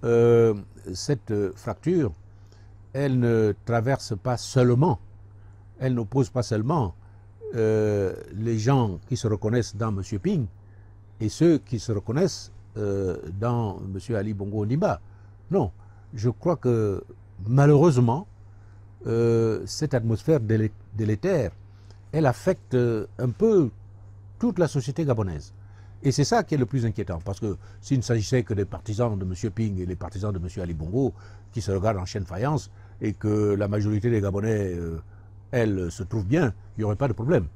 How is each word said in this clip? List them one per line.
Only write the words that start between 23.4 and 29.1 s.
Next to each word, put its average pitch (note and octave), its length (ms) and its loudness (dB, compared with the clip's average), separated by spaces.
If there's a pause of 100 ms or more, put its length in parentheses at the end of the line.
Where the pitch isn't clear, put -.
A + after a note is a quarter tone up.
toute A#3 200 0
la E3+ 100 4
société C#3 360 -2
gabonaise. G#2 500 -2 (480)
Et C#3 100 2
c'est C#3+ 120 4
ça A3+ 180 2
qui D#3+ 120 -2
est D3 40 2
le B2 80 2
plus A#2+ 200 -2
inquiétant, G2 380 -4
parce G2 160 -6
que G2+ 160 -4 (240)
s'il - 180 0
ne A#2 40 0
s'agissait A#2 400 0
que A2 120 -2
des G2 100 0
partisans G#2 540 -4